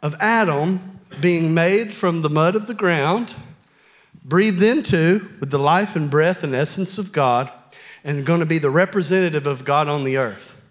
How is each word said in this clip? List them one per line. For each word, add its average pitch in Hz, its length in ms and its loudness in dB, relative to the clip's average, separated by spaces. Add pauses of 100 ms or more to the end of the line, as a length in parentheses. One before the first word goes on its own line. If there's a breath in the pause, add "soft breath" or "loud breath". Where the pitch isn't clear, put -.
of 151 160 -6
Adam 185 800 0 (220)
being 165 340 2
made 196 400 2
from 165 280 -2
the 151 60 0
mud 156 280 2
of 214 100 -4
the 233 80 -10
ground, 180 640 0 (880 soft breath)
breathed 185 400 2
into 208 640 2 (100)
with 139 120 -8
the 139 100 0
life 175 340 2
and 151 160 -2
breath 160 320 2
and 139 140 -4
essence 165 420 -2
of 190 140 -8
God, 131 400 0 (500 loud breath)
and 143 240 -4
gonna 170 180 2
be 160 140 0
the 147 100 0
representative 175 800 0
of 131 180 -6
God 143 220 0
on 147 160 -2
the 135 140 -2
earth. 117 440 -6 (100)